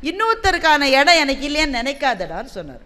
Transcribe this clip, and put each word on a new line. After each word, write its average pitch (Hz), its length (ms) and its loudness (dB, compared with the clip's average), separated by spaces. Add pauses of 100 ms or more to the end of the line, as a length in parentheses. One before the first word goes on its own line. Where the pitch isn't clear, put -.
"இன்னொருத்தருக்கான 349 760 2
இடம் 285 380 4
எனக்கு 277 300 -2
இல்லையேன்னு 294 280 -2
நினைக்காதடான்னு" 226 760 -6
சொன்னாரு. 147 320 -14